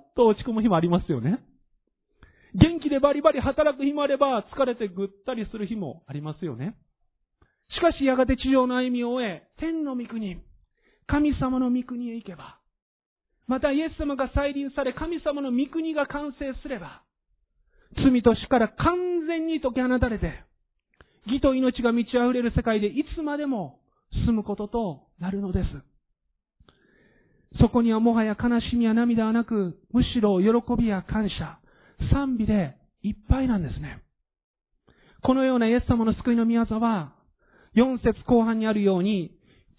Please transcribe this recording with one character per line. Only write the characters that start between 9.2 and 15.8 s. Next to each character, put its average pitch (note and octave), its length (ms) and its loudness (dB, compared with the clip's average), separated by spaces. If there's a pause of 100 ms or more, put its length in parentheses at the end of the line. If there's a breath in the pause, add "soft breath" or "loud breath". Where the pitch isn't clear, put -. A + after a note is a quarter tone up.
え、 E3 160 -8 (160)
天 D#4+ 240 -4
の C4+ 120 -6
御 A#3+ 100 -6
国、 G#3+ 320 -8 (680)
神 D4 340 2
様 B3+ 200 0
の B3+ 100 2
御 B3 140 0
国 A#3+ 260 -8
へ A3+ 60 -10
行 A#3 100 -10
け F3+ 100 -14
ば、 - 220 -20 (880)
ま B3+ 140 -2
た C#4+ 120 0
イ C#4 100 0
エ D#4+ 80 -2
ス - 100 -16
様 C#4+ 160 -2
が C4 180 -4
再 C#4+ 200 0
臨 C#4 180 -6
さ C#4 120 -4
れ、 B3+ 100 -4
神 D#4+ 280 -6
様 C#4+ 200 -4
の C4+ 100 -4
御 C4 160 0
国 D#4+ 260 -6